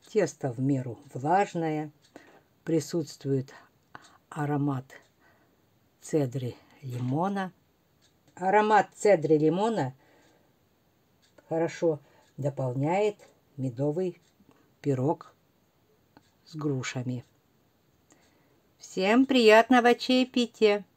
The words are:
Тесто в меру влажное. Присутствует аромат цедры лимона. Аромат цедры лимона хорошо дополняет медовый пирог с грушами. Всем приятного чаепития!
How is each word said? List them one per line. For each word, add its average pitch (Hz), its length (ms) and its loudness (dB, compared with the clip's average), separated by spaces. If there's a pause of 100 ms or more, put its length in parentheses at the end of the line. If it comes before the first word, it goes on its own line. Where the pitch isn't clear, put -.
Тесто 151 460 -4
в 113 80 -8
меру 131 400 -4 (120)
влажное. 156 760 -2 (720)
Присутствует 139 880 -4 (760)
аромат 143 560 -4 (1160)
цедры 127 540 -6 (260)
лимона. 151 720 -6 (840)
Аромат 208 580 2
цедры 160 420 4
лимона 165 560 0 (1600)
хорошо 160 500 -2 (380)
дополняет 139 800 -4 (400)
медовый 147 640 -4 (600)
пирог 135 540 -4 (1080)
с - 100 -20
грушами. 127 680 -6 (1500)
Всем 214 480 2
приятного 240 680 6
чаепития! 240 880 0 (120)